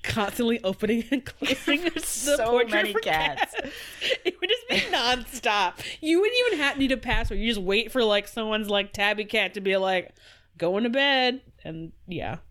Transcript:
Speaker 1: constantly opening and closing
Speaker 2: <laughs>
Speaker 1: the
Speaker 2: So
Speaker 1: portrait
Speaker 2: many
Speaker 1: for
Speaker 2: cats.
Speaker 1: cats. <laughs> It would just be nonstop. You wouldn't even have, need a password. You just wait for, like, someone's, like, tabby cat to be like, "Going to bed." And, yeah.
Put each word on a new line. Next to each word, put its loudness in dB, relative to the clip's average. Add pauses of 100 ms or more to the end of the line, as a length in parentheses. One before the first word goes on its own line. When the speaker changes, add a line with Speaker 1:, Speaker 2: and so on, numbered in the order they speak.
Speaker 1:
constantly -2
opening 0
and -2
closing -2
Speaker 2:
<laughs> -2
Speaker 1:
the -4
Speaker 2:
So 0
Speaker 1:
portrait 2
Speaker 2:
many 2
Speaker 1:
for 0
Speaker 2:
cats. 0
Speaker 1:
cats. -6 (300)
<laughs> -2
It -4
would -4
just -2
be 0
nonstop. 0 (260)
You 4
wouldn't 2
even 0
have, 0
need 2
a 2
password. 0
You 0
just 0
wait 2
for, 2
like, 2
someone's, -2
like, 0
tabby 0
cat 0
to -6
be 2
like, 0 (440)
"Going 0
to 2
bed." 2 (220)
And, -10 (160)
yeah. -6 (140)